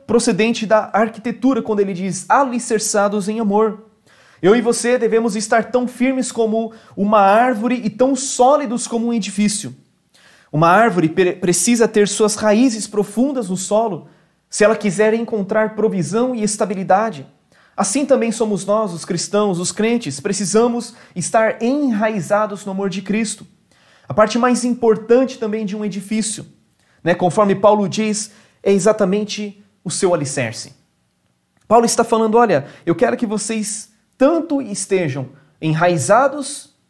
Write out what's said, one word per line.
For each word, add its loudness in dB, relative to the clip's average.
procedente 0
da 0
arquitetura, -2
quando -4
ele 0
diz -6
alicerçados 0
em -4
amor. 0
Eu 6
e 0
você 0
devemos 0
estar -2
tão 0
firmes -2
como -2
uma 2
árvore 2
e 0
tão 0
sólidos 2
como -4
um -2
edifício. -2
Uma 4
árvore 4
pre-, 0
precisa 2
ter 2
suas 0
raízes 2
profundas -2
no -4
solo, -4
se 0
ela 4
quiser 0
encontrar -2
provisão -2
e -4
estabilidade. -2
Assim -2
também 2
somos -2
nós, -2
os -12
cristãos, -2
os -4
crentes, -2
precisamos -2
estar 0
enraizados -2
no -8
amor -4
de -6
Cristo. -4
A -8
parte 2
mais 2
importante 2
também -4
de -6
um -6
edifício, -6
né, 2
conforme 2
Paulo 4
diz, -4
é 2
exatamente 0
o -8
seu 0
alicerce. -6
Paulo 6
está 0
falando, 0
"Olha, 4
eu 0
quero 0
que -2
vocês -6
tanto 2
estejam -4
enraizados, 0